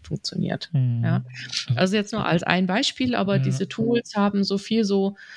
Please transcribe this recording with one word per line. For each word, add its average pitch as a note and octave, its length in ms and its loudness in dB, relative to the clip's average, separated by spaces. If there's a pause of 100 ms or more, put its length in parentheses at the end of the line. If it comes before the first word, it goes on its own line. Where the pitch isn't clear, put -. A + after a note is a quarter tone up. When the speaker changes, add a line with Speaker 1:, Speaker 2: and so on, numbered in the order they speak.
Speaker 1:
funktioniert. - 680 -6
Speaker 2:
Mhm. B2 300 2
Speaker 1:
Ja. B2 220 0 (440)
Speaker 2:
Also B2 120 0
Speaker 1:
Also F#3+ 160 2
jetzt G#3 160 -2
nur A3 140 -2
als E3 160 2
ein F#3 240 2
Beispiel, B3 480 0
aber G3 220 2
Speaker 2:
Ja. D#3 60 4
Speaker 1:
diese - 260 0
Tools A#3 460 0
haben G3+ 300 2
so G3 140 0
viel A3 260 2
so G3 320 2 (200)